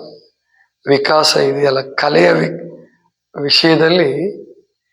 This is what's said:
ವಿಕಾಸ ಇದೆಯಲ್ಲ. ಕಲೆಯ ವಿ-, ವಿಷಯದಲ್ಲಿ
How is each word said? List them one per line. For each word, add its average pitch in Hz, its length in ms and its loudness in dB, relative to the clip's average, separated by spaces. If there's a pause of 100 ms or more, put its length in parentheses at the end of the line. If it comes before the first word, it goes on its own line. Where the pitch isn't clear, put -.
(880)
ವಿಕಾಸ 156 500 2
ಇದೆಯಲ್ಲ. 139 440 0
ಕಲೆಯ 160 500 0
ವಿ-, - 540 -4 (580)
ವಿಷಯದಲ್ಲಿ 160 960 2 (540)